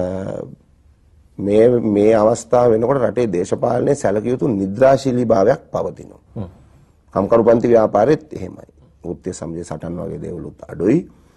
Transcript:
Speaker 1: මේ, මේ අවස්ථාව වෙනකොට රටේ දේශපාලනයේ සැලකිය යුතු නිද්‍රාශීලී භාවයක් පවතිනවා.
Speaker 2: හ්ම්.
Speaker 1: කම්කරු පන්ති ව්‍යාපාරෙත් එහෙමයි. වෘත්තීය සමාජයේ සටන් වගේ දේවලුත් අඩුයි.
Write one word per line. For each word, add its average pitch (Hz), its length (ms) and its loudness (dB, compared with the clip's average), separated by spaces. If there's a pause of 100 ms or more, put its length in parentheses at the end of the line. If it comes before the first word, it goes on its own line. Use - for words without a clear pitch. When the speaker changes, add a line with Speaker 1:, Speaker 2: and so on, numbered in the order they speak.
(1400)
Speaker 1:
මේ, 104 280 4
මේ 110 460 2
අවස්ථාව 117 580 2
වෙනකොට 113 260 0
රටේ 117 300 -2
දේශපාලනයේ 120 680 -2
සැලකිය 107 360 -2
යුතු 131 160 -2
නිද්‍රාශීලී 123 760 2
භාවයක් 110 340 2 (120)
පවතිනවා. - 480 -8 (160)
Speaker 2:
හ්ම්. 92 140 -10 (640)
Speaker 1:
කම්කරු 101 300 2
පන්ති 117 240 4
ව්‍යාපාරෙත් 113 680 2
එහෙමයි. - 340 -14 (380)
වෘත්තීය 87 280 -8
සමාජයේ 82 300 -12
සටන් 82 360 -10
වගේ 82 220 -10
දේවලුත් 80 320 -12 (140)
අඩුයි. 120 420 0 (280)